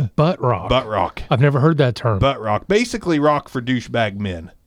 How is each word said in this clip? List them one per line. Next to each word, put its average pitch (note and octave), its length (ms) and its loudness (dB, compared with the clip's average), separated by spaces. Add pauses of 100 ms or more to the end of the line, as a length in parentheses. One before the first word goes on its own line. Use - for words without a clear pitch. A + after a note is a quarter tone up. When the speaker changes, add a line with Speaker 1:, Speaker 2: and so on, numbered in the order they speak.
Speaker 1:
A G#2+ 100 -4
butt D#3 260 0
rock. F#2+ 280 0
Speaker 2:
butt B2 180 0
rock. G2 420 -4
Speaker 1:
I've - 120 2
never C#3+ 200 4
heard D#3 180 4
that B2+ 180 2
term. G#2+ 240 0
Speaker 2:
Butt C3 200 2
rock. G#2+ 280 -4
Basically G#3 500 0
rock D3 300 2
for C3 120 -6
douchebag A#2 580 -2
men. F2+ 340 -8 (140)